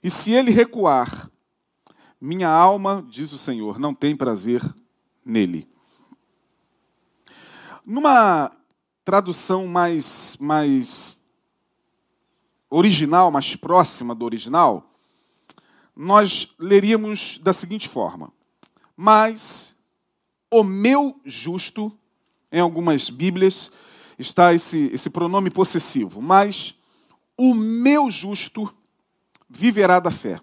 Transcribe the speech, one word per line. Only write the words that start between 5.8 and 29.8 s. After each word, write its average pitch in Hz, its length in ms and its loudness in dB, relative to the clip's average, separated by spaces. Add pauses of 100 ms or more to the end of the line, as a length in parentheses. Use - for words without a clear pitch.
Numa 220 640 2 (520)
tradução 185 640 -2
mais, 175 720 -2
mais 143 840 -2 (1500)
original, 170 600 4
mais 139 260 -4
próxima 156 580 0
do 117 120 -8
original, 117 680 0 (1040)
nós 196 640 2
leríamos 208 800 0
da 180 160 0
seguinte 196 340 -10
forma: 82 420 -8 (640)
"Mas 220 800 0 (760)
o 226 120 6
meu 233 640 2
justo", 208 680 -10 (600)
em 165 80 0
algumas 170 480 0
Bíblias 185 640 -2 (460)
está 175 360 4
esse, 160 380 -2
esse - 160 -6
pronome 180 400 -2
possessivo, 127 720 -4
"mas 190 580 0 (600)
o 254 160 4
meu 233 560 2
justo 196 640 -8 (760)
viverá 190 500 2